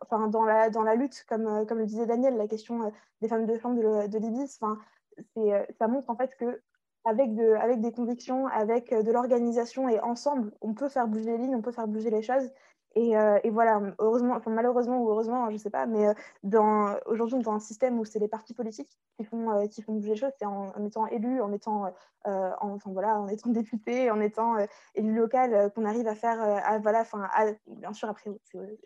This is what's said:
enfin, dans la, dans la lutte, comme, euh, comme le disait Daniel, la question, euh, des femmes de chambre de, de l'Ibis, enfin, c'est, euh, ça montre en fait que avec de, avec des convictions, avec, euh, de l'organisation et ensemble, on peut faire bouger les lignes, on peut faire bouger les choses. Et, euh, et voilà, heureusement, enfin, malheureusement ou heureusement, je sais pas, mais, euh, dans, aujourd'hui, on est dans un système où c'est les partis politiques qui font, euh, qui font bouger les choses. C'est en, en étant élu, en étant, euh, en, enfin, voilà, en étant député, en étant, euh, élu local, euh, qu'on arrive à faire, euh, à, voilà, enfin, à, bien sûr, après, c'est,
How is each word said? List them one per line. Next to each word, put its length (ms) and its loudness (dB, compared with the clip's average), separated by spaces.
enfin, 280 -2
dans 160 2
la, 260 4
dans 120 0
la 140 4
lutte, 320 -2
comme, 180 -2
euh, 180 0
comme 140 -4
le 80 0
disait 200 -4
Daniel, 300 2
la 120 -2
question, 340 -6
euh, 80 -4
des 80 -2
femmes 180 0
de 120 0
chambre 220 -2
de, 280 2
de 100 -4
l'Ibis, 420 -4
enfin, 180 -4
c'est, 180 2
euh, 120 2
ça 80 2
montre 220 -2
en 60 -2
fait 200 -4
que 260 -6
avec 300 2
de, 200 6
avec 260 2
des 100 0
convictions, 560 -4
avec, 460 0
euh, 100 2
de 80 2
l'organisation 760 2
et 100 2
ensemble, 640 -2
on 140 -4
peut 140 -4
faire 200 0
bouger 240 -2
les 60 -2
lignes, 180 -2
on 60 -2
peut 100 -6
faire 160 -4
bouger 220 -2
les 120 0
choses. 260 0
Et, 240 4
euh, 260 6
et 60 2
voilà, 300 4
heureusement, 380 2
enfin, 140 -6
malheureusement 480 2
ou 120 2
heureusement, 400 0
je 80 -6
sais 120 -8
pas, 140 -2
mais, 240 2
euh, 60 2
dans, 640 4
aujourd'hui, 320 0
on 40 2
est 40 -4
dans 80 -2
un 80 -2
système 400 -2
où 60 -2
c'est 120 -8
les 100 0
partis 260 -10
politiques 440 -10
qui 80 -8
font, 260 -4
euh, 160 2
qui 160 -12
font 100 -8
bouger 180 -4
les 60 0
choses. 220 -4
C'est 80 -6
en, 280 -6
en 120 -6
étant 200 -4
élu, 360 -2
en 100 -2
étant, 400 -4
euh, 240 -2
en, 100 -4
enfin, 200 -10
voilà, 300 0
en 80 -6
étant 220 -4
député, 600 -2
en 100 0
étant, 360 0
euh, 80 2
élu 200 0
local, 400 2
euh, 140 6
qu'on 160 -4
arrive 240 0
à 60 -2
faire, 280 -2
euh, 220 2
à, 140 2
voilà, 240 2
enfin, 320 -6
à, 180 4
bien 260 -12
sûr, 160 -8
après, 220 -10
c'est, 80 -14